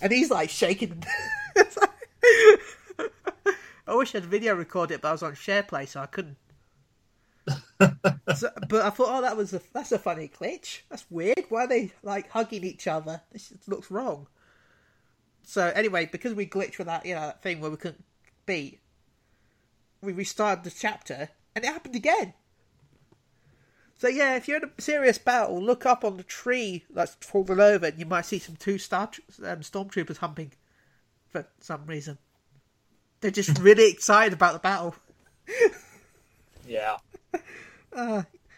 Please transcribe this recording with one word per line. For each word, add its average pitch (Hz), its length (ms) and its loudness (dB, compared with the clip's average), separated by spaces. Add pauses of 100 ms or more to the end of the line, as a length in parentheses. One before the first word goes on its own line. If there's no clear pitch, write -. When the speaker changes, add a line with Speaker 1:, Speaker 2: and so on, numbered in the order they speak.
Speaker 1:
and 196 100 0
he's, 262 200 4
like, 160 180 0
shaking. 175 540 -2 (520)
<laughs> - 280 4 (2000)
I 214 80 -2
wish 254 200 0
I'd 185 100 -6
video 208 300 0
recorded 170 400 -4
it, 131 60 -10
but - 80 -2
I - 40 0
was 165 100 -6
on 151 100 -8
SharePlay, 196 540 -4
so - 140 -12
I 139 60 -10
couldn't. 156 300 -12 (1120)
Speaker 2:
<laughs> 139 100 -4 (760)
Speaker 1:
So, 226 120 -4 (220)
but 214 160 2
I 208 60 0
thought, 254 180 0
"Oh, 262 140 -2
that 220 120 -2
was 196 180 -6
a, 180 80 -8 (120)
that's - 180 -10
a 220 60 2
funny 160 320 -6
glitch. - 600 -12
That's - 200 -18
weird. 190 400 -2
Why 226 140 -2
are 247 40 -2
they, 240 240 0 (120)
like, 202 260 -8
hugging 220 340 -4
each - 240 -10
other? 156 340 -6 (100)
This - 180 -20
just - 180 -20
looks - 220 -8
wrong." 190 380 -8 (1160)
So 175 300 -2
anyway, 185 360 -2
because 220 260 -8
we 202 100 -4
glitched - 320 -6
with 175 80 -10
that, 170 220 -8
you 180 80 -6
know, 156 60 -8
that 151 200 -10
thing 175 180 -6
where 156 120 -8
we 156 60 -10
couldn't - 260 -12 (420)
beat, 151 340 -6 (1200)
we 196 100 -6
restarted 190 500 -4
the 175 60 -14
chapter, 151 600 -8 (260)
and 226 100 -6
it 262 40 -2
happened 285 260 -8
again. 247 380 0 (1600)
So 247 100 -2
yeah, 262 280 2
if 247 120 -6
you're 294 100 -2
in 311 200 -8
a - 40 -16
serious 277 360 2
battle, 226 440 0
look 247 260 0
up 240 180 2
on 190 120 -4
the 185 60 -16
tree 226 720 -6
that's 170 220 -4
fallen 190 440 -2
over, 202 280 6
and 156 120 -6
you 165 60 -10
might 170 220 -2
see 202 120 -4
some 160 180 -16
two 196 200 -4
star 190 300 -4
tr-, - 140 -20 (220)
um, 175 180 -8
stormtroopers 190 560 -8
humping 156 340 -10 (760)
for - 200 -10 (140)
some 147 260 -14
reason. 147 320 -12 (1000)
They're 208 100 -2
just 190 280 2
Speaker 2:
<laughs> - 0 -
Speaker 1:
really 208 300 10
excited 208 440 4
about 170 200 4
the 165 60 -10
battle. 175 360 -2 (520)
<laughs> 466 280 2 (920)
Speaker 2:
Yeah. 107 300 -4 (920)
Speaker 1:
Uh, 226 300 -4 (360)